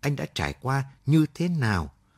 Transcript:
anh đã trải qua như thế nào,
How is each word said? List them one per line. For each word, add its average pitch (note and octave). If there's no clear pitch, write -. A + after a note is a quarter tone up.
anh C#3+
đã D3
trải D2
qua C3+
như D#3
thế E3+
nào, G#2+